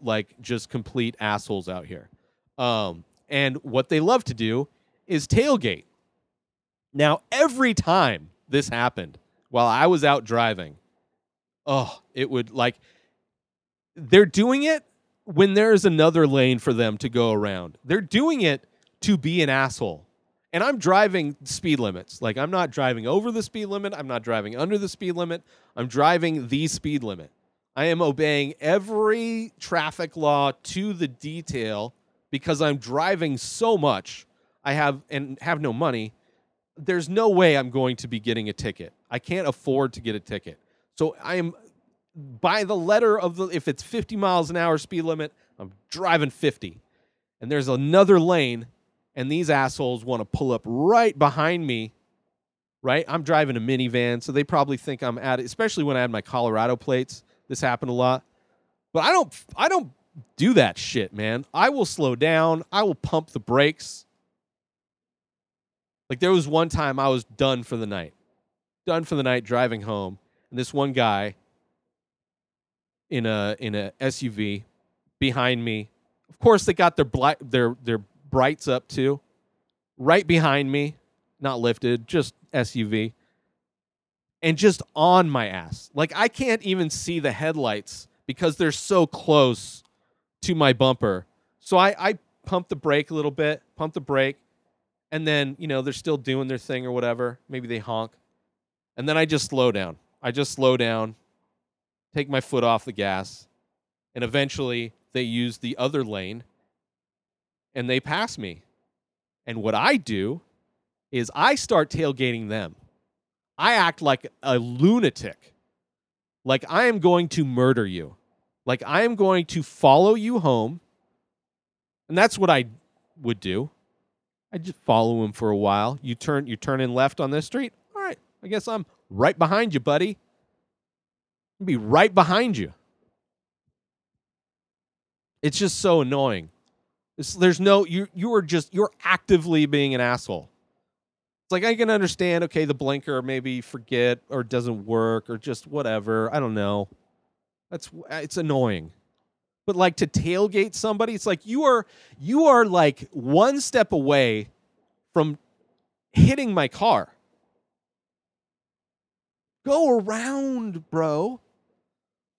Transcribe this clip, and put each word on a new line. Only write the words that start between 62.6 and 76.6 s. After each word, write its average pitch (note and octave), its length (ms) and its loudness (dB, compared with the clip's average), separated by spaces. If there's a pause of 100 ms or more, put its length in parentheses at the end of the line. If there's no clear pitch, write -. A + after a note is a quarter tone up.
I G#3 100 2
will F3 120 -2
pump - 340 -4
the C3+ 100 -10
brakes. C#3 640 0 (2000)
Like, B2+ 100 -6
there F3+ 120 4
was E3+ 140 4
one D#3+ 220 2
time C#3+ 320 -2
I C#3 80 2
was C3 160 0
done B2+ 400 -2
for A#2+ 140 -8
the A2 100 -6
night. F2+ 260 -10 (720)
Done E3 200 -2
for D#3 100 -4
the C#3 80 0
night B2 220 0
driving A#2 380 0
home. G2+ 340 -8 (320)
And A#2+ 100 -8
this B2 140 -6
one C#3 180 -2
guy G#2 440 0 (1700)
in B2 160 -2
a, G#2 340 -2
in G#2+ 160 -6
a G2+ 240 -4
S C3+ 240 -4
U A#2 80 -6
V G#2 320 -6 (560)
behind B2 440 0
me. A2 260 -6 (400)
Of - 100 -20
course, A3 240 6